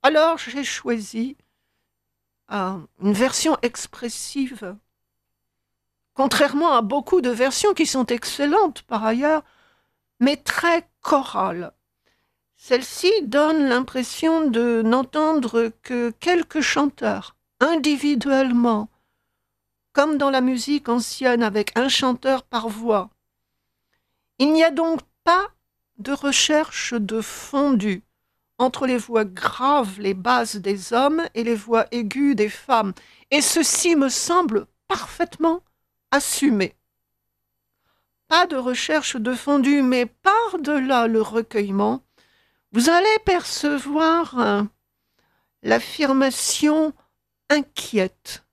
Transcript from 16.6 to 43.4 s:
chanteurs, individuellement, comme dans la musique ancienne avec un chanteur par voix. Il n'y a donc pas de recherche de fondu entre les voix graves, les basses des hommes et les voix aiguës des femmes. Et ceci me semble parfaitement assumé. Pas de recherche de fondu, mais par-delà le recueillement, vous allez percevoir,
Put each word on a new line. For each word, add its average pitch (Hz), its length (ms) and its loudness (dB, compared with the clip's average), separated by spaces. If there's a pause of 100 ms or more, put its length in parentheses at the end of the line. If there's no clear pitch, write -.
chanteurs, 240 760 -2 (240)
individuellement, 269 1300 2 (1040)
comme 294 260 2
dans 277 120 2
la 262 100 2
musique 262 480 -2
ancienne 240 560 0
avec 208 320 -2
un 254 120 0
chanteur 262 540 0
par 226 260 -8
voix. 214 420 -2 (1300)
Il 294 140 2
n'y 320 120 4
a 330 60 4
donc 330 300 -2 (240)
pas 359 240 2 (500)
de 233 140 -6
recherche 285 840 -2
de 220 260 -4
fondu 214 840 -2 (560)
entre 254 280 0
les 254 100 0
voix 226 280 0
graves, 208 760 -2
les 202 140 -2
basses 226 420 -2
des 196 360 -6
hommes 285 300 2 (120)
et 226 100 -4
les 233 100 0
voix 226 380 0
aiguës 247 420 0
des 214 140 0
femmes. 214 440 -2 (380)
Et 294 100 4
ceci 330 540 2
me 277 140 4
semble 294 580 0 (220)
parfaitement 339 720 -2 (480)
assumé. 262 640 0 (1500)
Pas 339 200 4
de 330 100 -4
recherche 262 600 -2
de 240 180 -2
fondu, 285 480 2
mais 254 240 2
par-delà 294 1000 0
le 220 160 2
recueillement, 214 800 -2 (680)
vous 240 180 2
allez 403 340 4
percevoir, 311 1120 0